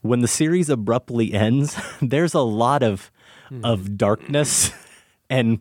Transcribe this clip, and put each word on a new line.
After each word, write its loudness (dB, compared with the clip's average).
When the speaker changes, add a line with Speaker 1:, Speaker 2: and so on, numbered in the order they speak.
Speaker 1:
When 0
the 2
series 0
abruptly -2
ends, 2
<laughs> -6
there's 0
a 2
lot 2
of, -2
Speaker 2:
Hmm. -14
Speaker 1:
of -2
darkness 0
<laughs> -20
and 2